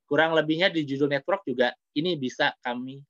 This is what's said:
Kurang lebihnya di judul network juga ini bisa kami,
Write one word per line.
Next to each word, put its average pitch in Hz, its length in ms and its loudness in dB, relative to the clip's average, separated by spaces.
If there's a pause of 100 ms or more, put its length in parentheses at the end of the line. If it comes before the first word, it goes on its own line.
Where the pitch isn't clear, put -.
Kurang 160 240 2
lebihnya 160 400 2
di 160 160 -2
judul 139 240 0
network 143 320 -2
juga 123 320 0 (240)
ini 175 160 -2
bisa 135 480 -2
kami, 131 460 -8